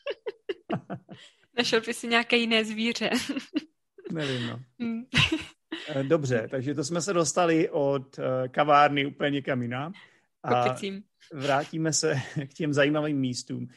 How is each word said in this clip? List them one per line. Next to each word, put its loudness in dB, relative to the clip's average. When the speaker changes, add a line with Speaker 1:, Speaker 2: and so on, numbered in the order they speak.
Speaker 1:
Našel 2
by -4
si -8
nějaké 2
jiné 2
zvíře. -2
<laughs> -16
Speaker 2:
Nevím, -2
no. -8
Speaker 1:
Hmm. -4
Speaker 2:
Eh, -2
dobře, 2
takže -2
to -2
jsme -4
se -2
dostali 2
od, -2
eh, -2
kavárny 6
úplně -2
někam -2
jinam. -6
A 2
Speaker 1:
Kopicím. -4
Speaker 2:
vrátíme 0
se 0
<laughs> -6
k -20
těm -2
zajímavým 2
místům. -4